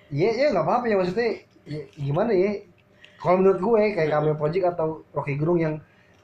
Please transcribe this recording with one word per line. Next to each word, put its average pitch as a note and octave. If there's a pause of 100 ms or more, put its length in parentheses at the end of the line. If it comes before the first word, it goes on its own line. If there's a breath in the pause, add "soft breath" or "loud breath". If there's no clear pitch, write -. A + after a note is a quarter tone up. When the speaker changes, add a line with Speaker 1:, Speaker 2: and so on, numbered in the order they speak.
Speaker 1:
Iya, D#3+
iya, B3
nggak F3+
apa-apa A3+
ya, G#3+
maksudnya, F#3+ (340)
ya, D3 (160)
gimana D3+
ya? G3 (640 loud breath)
Kalau F3+
menurut F#3
gue, G#3 (100)
kayak D#3
Speaker 2:
Iya. D3+
Speaker 1:
Cameo D3+
Project D#3+
atau E3+ (240)
Rocky C#3+
Gerung E3
yang D#3 (500 soft breath)